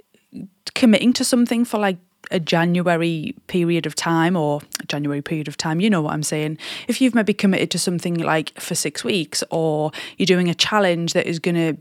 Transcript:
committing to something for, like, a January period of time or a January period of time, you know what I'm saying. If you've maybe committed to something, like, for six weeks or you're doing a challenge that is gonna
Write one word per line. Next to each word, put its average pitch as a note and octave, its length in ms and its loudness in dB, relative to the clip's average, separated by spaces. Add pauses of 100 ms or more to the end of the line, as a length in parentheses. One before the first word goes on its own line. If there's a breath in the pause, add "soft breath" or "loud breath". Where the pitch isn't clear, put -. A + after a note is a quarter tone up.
(760)
committing A3+ 380 6
to B3+ 120 0
something A#3+ 400 2
for, A3 140 -2
like, G3 200 0 (320)
a F#3 100 0
January E3+ 920 0 (120)
period E3+ 380 0
of D#3 100 -6
time E3 420 2
or D3 260 0 (180)
a - 60 -12
January C#3+ 340 -2
period D3+ 280 -6
of D3 100 -12
time, D#3+ 220 -2
you A3 100 4
know F3+ 100 4
what D3+ 140 -2
I'm D3+ 80 -4
saying. D3+ 340 -4 (320 loud breath)
If A#3+ 100 -2
you've B3+ 160 2
maybe G#3+ 200 2
committed F#3+ 380 2
to F3+ 60 -4
something, F3 360 -2
like, D#3 440 -2
for - 160 -8
six - 300 -4
weeks G#3 460 -2
or D3+ 400 0 (260 loud breath)
you're F#3 80 0
doing F3+ 240 4
a E3 60 0
challenge F3 580 2
that F3+ 140 0
is E3+ 120 -4
gonna E3 420 0